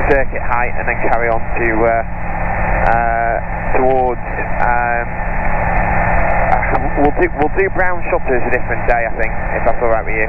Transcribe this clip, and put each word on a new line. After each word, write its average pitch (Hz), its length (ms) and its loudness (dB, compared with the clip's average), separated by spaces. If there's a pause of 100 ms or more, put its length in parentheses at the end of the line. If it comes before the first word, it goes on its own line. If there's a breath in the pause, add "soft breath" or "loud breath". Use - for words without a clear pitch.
(100)
circuit 139 320 0
height, 120 360 0
and 110 100 -2
then 117 100 -2 (120)
carry 120 180 0
on 113 120 0
to, 117 280 0 (160)
uh, 117 80 2 (920)
uh, 117 500 0 (440)
towards, 127 460 0 (360)
um, 120 440 0 (2000)
we'll 147 160 2
do, 180 80 2 (140)
we'll 151 160 0
do 190 180 2
Brown 180 360 2
Shutters 135 360 0
a - 60 0
different 117 360 -2
day, 117 180 2
I 110 100 -2
think, 110 160 -2 (260)
if - 80 -2
that's 113 160 2
all 120 80 2
right 110 140 2
with 104 100 -2
you. 110 140 0